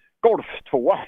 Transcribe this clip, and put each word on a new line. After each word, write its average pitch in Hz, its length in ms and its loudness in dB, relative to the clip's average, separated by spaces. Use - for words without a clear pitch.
Golf 208 260 2
tvåa. 143 380 0